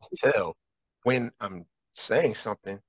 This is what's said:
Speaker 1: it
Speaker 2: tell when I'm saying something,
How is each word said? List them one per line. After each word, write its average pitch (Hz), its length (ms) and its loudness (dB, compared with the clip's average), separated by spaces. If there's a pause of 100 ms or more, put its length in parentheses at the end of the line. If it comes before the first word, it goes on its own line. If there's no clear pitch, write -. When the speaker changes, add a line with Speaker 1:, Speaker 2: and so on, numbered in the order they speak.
(120)
Speaker 1:
it - 60 -6
Speaker 2:
tell 107 380 2 (480)
when 123 360 2
I'm 95 260 -8 (300)
saying 120 400 2
something, 101 540 -6